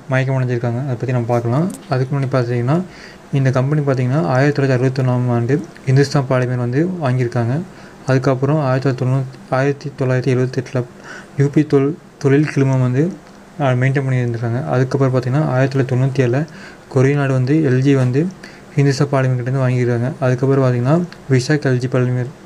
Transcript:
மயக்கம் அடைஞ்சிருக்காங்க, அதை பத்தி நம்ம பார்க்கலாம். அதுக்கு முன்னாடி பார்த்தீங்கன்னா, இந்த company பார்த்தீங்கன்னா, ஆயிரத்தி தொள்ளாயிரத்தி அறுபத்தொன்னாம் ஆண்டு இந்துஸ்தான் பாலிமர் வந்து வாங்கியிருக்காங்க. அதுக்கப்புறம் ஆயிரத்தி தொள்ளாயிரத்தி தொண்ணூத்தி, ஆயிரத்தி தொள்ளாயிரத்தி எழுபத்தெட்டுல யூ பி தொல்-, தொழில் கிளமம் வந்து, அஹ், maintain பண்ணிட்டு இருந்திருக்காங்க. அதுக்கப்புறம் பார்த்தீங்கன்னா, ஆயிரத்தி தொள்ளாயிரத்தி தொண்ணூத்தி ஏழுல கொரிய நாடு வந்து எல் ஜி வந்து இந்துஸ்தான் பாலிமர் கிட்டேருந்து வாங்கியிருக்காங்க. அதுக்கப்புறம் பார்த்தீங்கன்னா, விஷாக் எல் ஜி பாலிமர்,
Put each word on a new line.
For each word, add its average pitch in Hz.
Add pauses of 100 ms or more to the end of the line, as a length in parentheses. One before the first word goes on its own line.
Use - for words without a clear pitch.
மயக்கம் 135
அடைஞ்சிருக்காங்க, 123
அதை 139
பத்தி 127
நம்ம 120
பார்க்கலாம். 120 (180)
அதுக்கு 131
முன்னாடி 139
பார்த்தீங்கன்னா, 123 (540)
இந்த 135
company 135
பார்த்தீங்கன்னா, 135
ஆயிரத்தி 139
தொள்ளாயிரத்தி 135
அறுபத்தொன்னாம் 127
ஆண்டு 120 (320)
இந்துஸ்தான் 139
பாலிமர் 127
வந்து 123 (100)
வாங்கியிருக்காங்க. 123 (520)
அதுக்கப்புறம் 135
ஆயிரத்தி 131
தொள்ளாயிரத்தி 127
தொண்ணூத்தி, 135 (260)
ஆயிரத்தி 135
தொள்ளாயிரத்தி 127
எழுபத்தெட்டுல 127 (540)
யூ 139
பி 151
தொல்-, 143 (220)
தொழில் 143
கிளமம் 135
வந்து, 127 (560)
அஹ், 135
maintain 131
பண்ணிட்டு 127
இருந்திருக்காங்க. 120
அதுக்கப்புறம் 131
பார்த்தீங்கன்னா, 127
ஆயிரத்தி 135
தொள்ளாயிரத்தி 131
தொண்ணூத்தி 131
ஏழுல 123 (500)
கொரிய 135
நாடு 139
வந்து 131
எல் 131
ஜி 139
வந்து 127 (560)
இந்துஸ்தான் 139
பாலிமர் 131
கிட்டேருந்து 127
வாங்கியிருக்காங்க. 123
அதுக்கப்புறம் 131
பார்த்தீங்கன்னா, 123 (340)
விஷாக் 135
எல் 131
ஜி 123
பாலிமர், 127 (160)